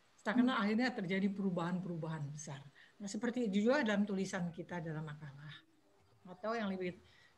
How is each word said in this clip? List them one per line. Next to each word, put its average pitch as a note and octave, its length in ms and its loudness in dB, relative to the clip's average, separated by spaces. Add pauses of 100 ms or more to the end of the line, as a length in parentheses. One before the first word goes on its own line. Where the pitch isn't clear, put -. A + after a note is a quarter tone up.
(160)
Stagnan B3 380 4
akhirnya A3+ 420 4
terjadi F#3+ 360 2
perubahan-perubahan E3+ 1000 -2
besar. - 280 -10 (400)
Nah, G3+ 80 -8
seperti A#3+ 400 -2
itu G#3 200 4
juga C#4+ 160 6
dalam G#3 220 4
tulisan F#3+ 460 -2
kita F3 320 -8
dalam D#3 240 -4
makalah. D3 480 -12 (720)
Atau G#3 280 -4
yang G#3 160 -2
lebih F#3 280 -4 (380)